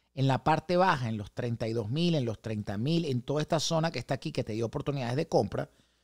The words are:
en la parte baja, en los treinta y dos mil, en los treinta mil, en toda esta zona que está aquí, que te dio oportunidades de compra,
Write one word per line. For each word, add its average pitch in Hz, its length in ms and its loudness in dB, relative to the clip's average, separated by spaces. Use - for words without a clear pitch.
en 135 120 2
la 131 160 2
parte 160 340 2
baja, 170 320 4
en 110 80 -2
los 104 140 -8
treinta 117 380 -4
y 113 40 -2
dos 113 180 -2
mil, 165 260 2
en 131 80 2
los 110 180 -4
treinta 107 340 -4
mil, 160 280 0
en 127 180 -2
toda 143 180 -2
esta 156 200 0
zona 165 320 0
que 123 80 -6
está 170 140 -4
aquí, 156 180 -6
que 135 100 -2
te 110 100 -6
dio 113 140 -2
oportunidades 135 480 -4
de 165 140 -2
compra, - 420 0